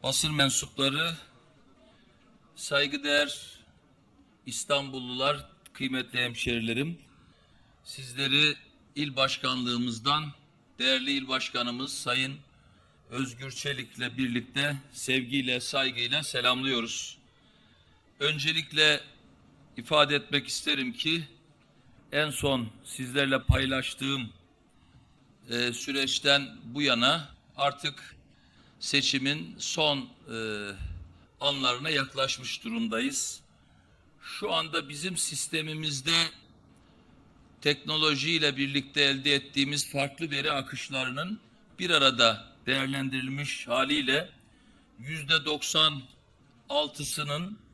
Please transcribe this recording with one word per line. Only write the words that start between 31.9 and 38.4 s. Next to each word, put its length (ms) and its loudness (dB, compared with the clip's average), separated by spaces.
yaklaşmış 760 -2
durumdayız. 760 -2
Şu 300 -6
anda 360 0
bizim 280 -6
sistemimizde 1000 -2
teknolojiyle 960 2